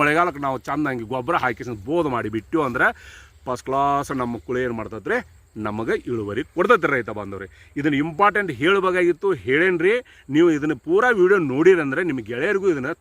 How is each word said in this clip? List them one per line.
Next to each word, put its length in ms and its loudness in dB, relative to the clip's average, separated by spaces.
ಮಳೆಗಾಲಕ್ಕೆ 460 2
ನಾವು 120 -4
ಚಂದ 220 -2
ಹಂಗೆ 240 -6
ಗೊಬ್ಬರ 300 0
ಹಾಕಿ 200 -2
ಬೋದ್ 280 0
ಮಾಡಿ 200 -4
ಬಿಟ್ಟು 320 -4
ಅಂದ್ರೆ 200 0
ಫಸ್ಟ್ 220 -6
ಕ್ಲಾಸ್ 420 0
ನಮ್ಮ 240 -6
ಕುಳಿ 200 -4
ಏನ್ 140 -6
ಮಾಡ್ತೈತ್ರಿ? 380 -4
ನಮಗೆ 280 -4
ಇಳುವರಿ 320 -4
ಕೊಡ್ತೈತ್ರಿ 400 2
ರೈತ 240 -2
ಬಾಂಧವ್ರಿ. 280 -10
ಇದನ್ನ 260 0
ಇಂಪಾರ್ಟೆಂಟ್ 460 0
ಹೇಳ್ಬೇಕಾಗಿತ್ತು, 680 2
ಹೇಳೇನ್ರಿ. 500 2
ನೀವು 220 6
ಇದನ್ನ 200 -2
ಪೂರಾ 240 4
ವಿಡಿಯೋ 200 6
ನೋಡಿರಂದ್ರೆ 580 4
ನಿಮ್ 200 -4
ಗೆಳೆಯರಿಗೂ 440 0
ಇದನ್ನ 260 -4